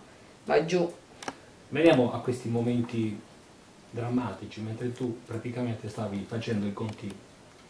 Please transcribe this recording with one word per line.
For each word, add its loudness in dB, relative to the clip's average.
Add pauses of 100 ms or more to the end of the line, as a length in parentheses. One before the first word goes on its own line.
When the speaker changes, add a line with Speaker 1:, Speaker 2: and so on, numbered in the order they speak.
(460)
Speaker 1:
ma 4
giù. 2 (800)
Speaker 2:
Veniamo 8
a -4
questi -2
momenti 0 (680)
drammatici, -4
mentre -4
tu -4
praticamente -4
stavi -4
facendo -2
i -4
conti -6 (580)